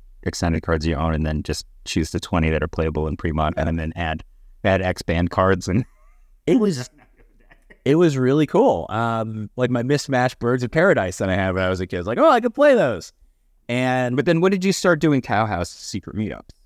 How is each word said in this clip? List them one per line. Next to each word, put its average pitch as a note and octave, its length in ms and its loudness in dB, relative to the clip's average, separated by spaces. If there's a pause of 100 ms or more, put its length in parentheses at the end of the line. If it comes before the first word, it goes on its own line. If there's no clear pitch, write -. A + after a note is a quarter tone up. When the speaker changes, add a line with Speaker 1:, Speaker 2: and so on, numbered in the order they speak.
(240)
Speaker 1:
extended E2 380 -2
cards D#2+ 240 -2
you E2 100 0
own D#2+ 180 0
and D#2 100 -2
then D2+ 180 -2
just - 220 -8 (220)
choose - 240 -2
the E2+ 100 -4
twenty D#2+ 300 0
that D#2 120 0
are D#2 60 -2
playable D#2 380 -2
in D2+ 100 -4
pre-mod D#2 400 -2
and E2 220 -2
then D#2+ 180 -6
add, D#2+ 280 -4 (400)
add F#2+ 180 2
X F#2 180 -4
band E2+ 300 -2
cards. F#2+ 380 0
And G2+ 180 -2 (600)
Speaker 2:
It E3 100 4
was, F#3+ 340 -2 (960)
it C#3 80 4
was D#3+ 240 4
really C#3 280 2
cool. E3+ 440 2
Um, A2 640 -4
like, B2+ 140 0
my B2 120 0
mismatched B2+ 560 -2
Birds B2 240 0
of A#2+ 80 -4
Paradise C#3+ 460 2
that A2+ 140 -2
I A2 40 0
had F#2+ 200 0
when F#2 100 0
I F#2 60 0
was F2+ 100 -2
a F#2+ 60 -4
kid. F2+ 140 -6
It's F2 60 -8
like, A#2+ 120 -2
"Oh, D#4 120 6
I B3 100 4
could A#3 120 -2
play C#4+ 220 4
those." B2 360 0 (560)
And B2+ 500 -2
Speaker 1:
But C#3 100 0
then E3 160 2
when F#3+ 80 4
did F#3+ 120 0
you F#3+ 120 2
start F3 260 2
doing C#3+ 220 4
Cow A2 240 0
House F2 240 -4
secret - 460 -12
meetups? F2+ 340 -6 (160)